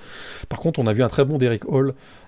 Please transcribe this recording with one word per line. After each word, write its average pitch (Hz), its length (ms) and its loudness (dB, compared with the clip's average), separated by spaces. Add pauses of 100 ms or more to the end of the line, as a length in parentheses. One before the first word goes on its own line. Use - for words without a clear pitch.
(480)
par - 120 -6
contre, 165 200 -2
on 117 80 2
a 110 60 2
vu 123 100 2
un 113 60 2
très 139 160 4
bon 147 120 -2
Derek 117 320 0
Hall. 135 240 2 (340)